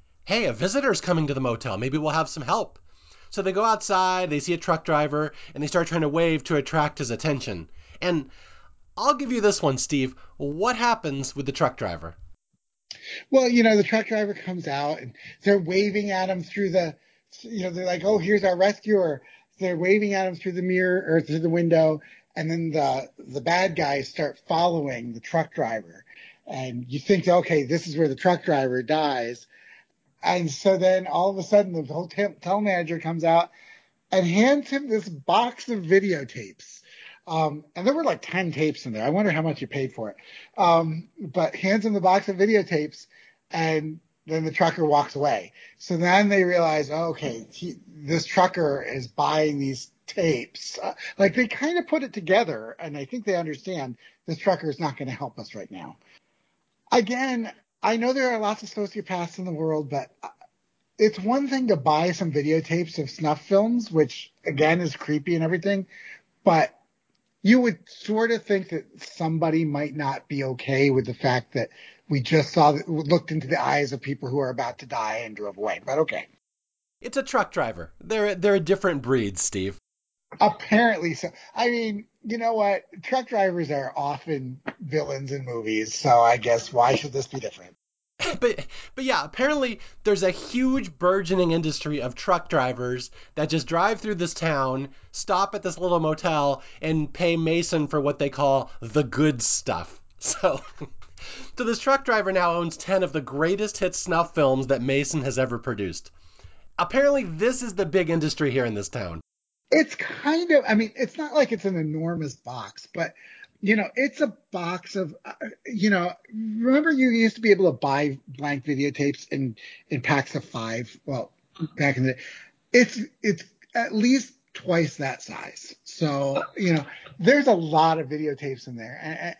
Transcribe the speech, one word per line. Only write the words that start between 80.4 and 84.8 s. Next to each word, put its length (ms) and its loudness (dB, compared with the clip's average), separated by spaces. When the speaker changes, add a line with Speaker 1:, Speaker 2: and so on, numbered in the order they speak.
Speaker 2:
so. 160 -8
I 140 0
mean, 380 -2
you 140 -6
know 160 0
what? 320 0
Truck 260 -2
drivers 440 0
are 220 -4
often 680 -6
villains 540 -4